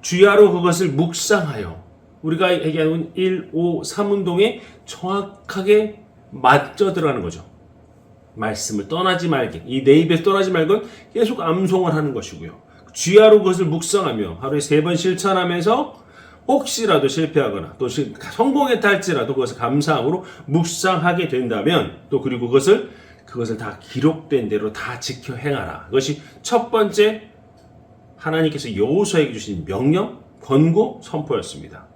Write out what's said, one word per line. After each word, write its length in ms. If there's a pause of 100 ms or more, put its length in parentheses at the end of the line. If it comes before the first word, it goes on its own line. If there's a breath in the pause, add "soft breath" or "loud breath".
주야로 500
그것을 380
묵상하여, 920 (400)
우리가 440
얘기하는 500
일, 380
오, 300
삼 280
운동에 480 (240 loud breath)
정확하게 1200 (280)
맞져 600
들어가는 300
거죠. 240 (920)
말씀을 540
떠나지 400
말게, 360
이 200
내 140
입에서 240
떠나지 280
말건 320 (300 loud breath)
계속 260
암송을 540
하는 200
것이고요. 480 (300 loud breath)
주야로 460
그것을 300
묵상하며 760
하루에 180
세 240
번 140
실천하면서 1040 (460 loud breath)
혹시라도 600
실패하거나 680
또 100
실-, 320
성공했다 680
할지라도 480
그것을 220
감사함으로 680 (220 loud breath)
묵상하게 800
된다면 720 (100)
또 120
그리고 260
그것을, 420 (360 loud breath)
그것을 320
다 220
기록된 680
대로 240
다 260
지켜 360
행하라. 500
그것이 360 (200 loud breath)
첫 300
번째 580 (880)
하나님께서 580
여호수아에게 580
주신 320
명령, 540 (220)
권고, 640
선포였습니다. 920